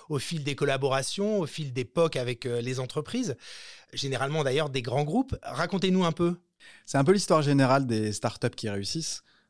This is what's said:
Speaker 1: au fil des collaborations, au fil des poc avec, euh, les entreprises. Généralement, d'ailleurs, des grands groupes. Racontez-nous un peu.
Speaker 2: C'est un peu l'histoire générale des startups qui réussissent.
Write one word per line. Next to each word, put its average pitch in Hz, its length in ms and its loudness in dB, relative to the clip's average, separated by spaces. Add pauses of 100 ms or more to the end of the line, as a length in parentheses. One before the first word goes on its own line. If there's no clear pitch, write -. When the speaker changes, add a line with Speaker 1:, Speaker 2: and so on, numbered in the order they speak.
Speaker 1:
au 151 100 -2
fil 151 260 -4
des 143 100 -2
collaborations, 139 840 0
au 160 60 -2
fil 135 280 -8
des 127 100 -2
poc 165 320 0
avec, 123 300 -4
euh, 120 160 -2
les 127 180 -4
entreprises. 151 560 -4 (560)
Généralement, 135 520 -2
d'ailleurs, 139 260 0
des 131 120 -2
grands 123 220 0
groupes. 226 380 0
Racontez-nous 185 640 0
un 165 60 2
peu. 175 240 0 (500)
Speaker 2:
C'est - 100 -2
un 139 80 4
peu 170 80 8
l'histoire 185 300 4
générale 139 440 6
des 110 260 0
startups 117 440 -2
qui 110 140 -6
réussissent. 101 520 -6 (280)